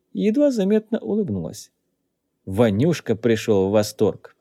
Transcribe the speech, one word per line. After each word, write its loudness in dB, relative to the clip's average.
и -4
едва 2
заметно 0
улыбнулась. -6
Ванюшка 0
пришел 0
в -2
восторг. -2